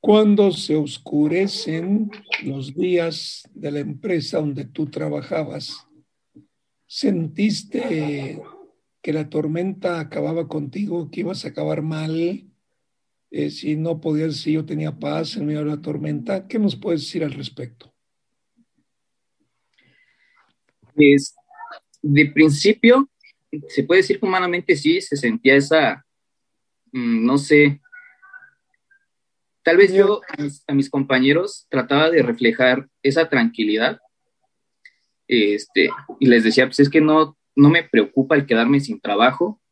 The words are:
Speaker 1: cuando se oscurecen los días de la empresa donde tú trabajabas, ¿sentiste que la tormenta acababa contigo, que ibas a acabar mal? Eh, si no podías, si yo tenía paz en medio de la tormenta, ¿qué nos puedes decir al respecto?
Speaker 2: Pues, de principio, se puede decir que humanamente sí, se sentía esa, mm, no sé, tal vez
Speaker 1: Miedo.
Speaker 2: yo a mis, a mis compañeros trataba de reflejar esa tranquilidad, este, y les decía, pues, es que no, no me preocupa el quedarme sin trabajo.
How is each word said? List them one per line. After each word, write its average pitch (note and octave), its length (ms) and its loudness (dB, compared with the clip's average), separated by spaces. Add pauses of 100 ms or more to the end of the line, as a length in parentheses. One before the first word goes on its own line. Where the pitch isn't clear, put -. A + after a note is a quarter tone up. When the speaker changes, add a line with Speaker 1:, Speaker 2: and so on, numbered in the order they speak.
Speaker 1:
cuando G#3 520 6
se D3+ 240 -4
oscurecen E3 1300 -2 (340)
los C3+ 300 -10
días E3+ 800 -4
de - 160 -10
la D3 100 -6
empresa D#3 580 -6
donde D3 260 -6
tú D3+ 220 -8
trabajabas, - 1000 -8 (1000)
¿sentiste D#3+ 1500 -4 (600)
que - 100 -6
la D3+ 160 -4
tormenta E3+ 720 -6
acababa D#3 480 -6
contigo, E3 600 -8
que - 100 -10
ibas - 240 -8
a D#3 40 -10
acabar D#3 340 -6
mal? D#3+ 600 -6 (840)
Eh, D3 200 -6
si D3+ 260 -6
no D#3+ 240 -6
podías, D#3 360 -4
si D3+ 160 -4
yo D#3 120 -2
tenía D3+ 340 -8
paz D#3 380 -6
en D3 100 -6
medio D3+ 140 -4
de D3 60 -6
la D3+ 160 -6
tormenta, D3+ 640 -6
¿qué A#3+ 120 -6
nos G#3 180 0
puedes E3+ 260 -4
decir D#3+ 220 -6
al C#3+ 80 -6
respecto? C3 600 -16 (3000)
Speaker 2:
Pues, C#3+ 400 4 (680)
de C#3+ 240 4
principio, G3+ 840 4 (600)
se - 140 -4
puede E3+ 200 4
decir - 180 0
que G#3+ 60 -2
humanamente F3+ 500 0
sí, D#3+ 240 0
se - 160 -8
sentía C3 400 2
esa, C#3 480 0 (880)
mm, A#2 340 0
no C3+ 120 2
sé, C#3+ 420 4 (1800)
tal E3 160 4
vez G3 120 8
Speaker 1:
Miedo. G3 380 4
Speaker 2:
yo - 100 -14
a D3 40 -6
mis, C#3+ 240 -10
a D3 80 -4
mis C#3 160 2
compañeros C#3 800 0
trataba C#3 400 2
de E3 120 4
reflejar B2 680 0 (140)
esa D#3 260 2
tranquilidad, A2+ 680 0 (1300)
este, G#2 640 0 (300)
y C3+ 60 4
les A#2 180 6
decía, A#2+ 220 4
pues, - 140 -2
es C#3+ 100 6
que D#3+ 100 4
no, D#3 360 2 (200)
no C#3+ 140 8
me E3 120 2
preocupa C3+ 540 0
el C#3 100 0
quedarme B2 340 2
sin A2 200 -8
trabajo. C3 600 0 (120)